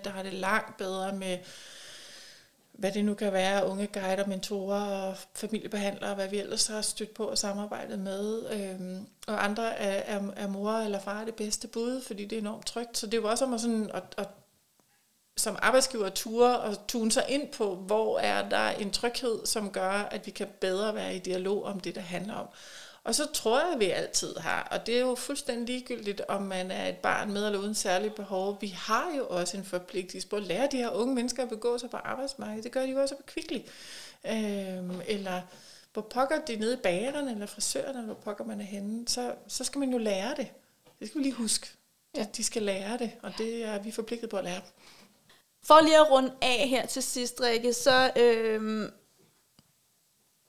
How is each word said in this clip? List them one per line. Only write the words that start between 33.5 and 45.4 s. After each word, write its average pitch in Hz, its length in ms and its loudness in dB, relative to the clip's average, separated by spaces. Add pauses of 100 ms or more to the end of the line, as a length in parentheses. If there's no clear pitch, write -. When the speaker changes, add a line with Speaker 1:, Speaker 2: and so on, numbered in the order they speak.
Speaker 1:
Øhm, 190 800 -2
eller 190 340 -2 (520)
hvor 214 100 -4
pokker 277 380 2
de 240 140 -4
er 214 40 -4
nede 220 160 2
i - 80 -4
bageren, 262 460 2
eller 208 180 -4
frisøren, - 500 -2
eller 240 80 -6
hvor 214 100 -6
pokker 208 300 -8
man 214 160 -6
er 208 40 -6
henne, 208 440 -6
så, 240 260 -2 (140)
så - 160 -6
skal 277 140 -4
man 262 140 2
jo 254 60 2
lære 214 380 0
det. 262 120 -4 (520)
Det 214 80 -10
skal 311 100 -6
vi 285 60 0
lige 269 100 0
huske, 233 340 -2 (480)
Speaker 2:
Ja. 277 40 -2
Speaker 1:
at 214 160 -4
de 226 80 -4
skal - 180 0
lære 202 360 -2
det, 233 120 -2 (120)
og 202 160 -10
det 226 260 -4
er 214 140 -4
vi 208 120 -6
forpligtet 226 400 -6
på 208 60 -4
at 185 80 -2
lære 180 100 -4
dem. 190 160 -12 (920)